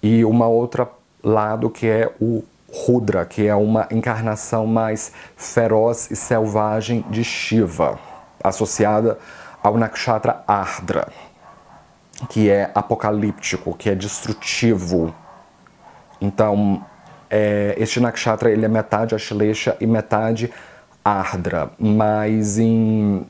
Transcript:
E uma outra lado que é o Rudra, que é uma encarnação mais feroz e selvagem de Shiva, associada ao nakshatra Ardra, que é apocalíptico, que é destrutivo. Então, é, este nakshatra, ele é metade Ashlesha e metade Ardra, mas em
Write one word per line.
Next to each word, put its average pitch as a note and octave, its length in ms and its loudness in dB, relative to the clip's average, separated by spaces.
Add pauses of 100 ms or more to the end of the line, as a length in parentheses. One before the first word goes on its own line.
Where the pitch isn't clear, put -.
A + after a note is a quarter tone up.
E A2+ 220 4
uma A2+ 240 4
outra A#2+ 400 0 (340)
lado A2 480 0
que A2+ 160 -6
é A2 240 2 (120)
o A2+ 240 -2 (260)
Rudra, G#2 540 0
que G#2+ 200 -2
é G#2 100 2
uma G#2+ 360 2
encarnação A2+ 720 -2
mais A2 460 -2 (240)
feroz A2+ 760 0
e A2+ 60 -6
selvagem A2 960 -2
de A2+ 160 -2
Shiva, E2+ 760 0 (420)
associada G#2+ 760 0 (440)
ao G#2 140 4
nakshatra A2+ 720 0
Ardra, F#2+ 600 -2 (1200)
que G#2+ 200 2
é G2+ 240 2
apocalíptico, G#2 1000 -2
que - 140 -4
é G2 60 2
destrutivo. F#2 1160 -2 (1080)
Então, G2+ 640 0 (440)
é, G#2 480 0
este A2 220 -2
nakshatra, A#2 520 2
ele A2 120 2
é G#2+ 60 0
metade A2 460 0
Ashlesha G#2+ 680 -2
e A2+ 60 0
metade A2+ 680 0 (500)
Ardra, F2+ 760 -2
mas G#2+ 800 2
em A2 720 2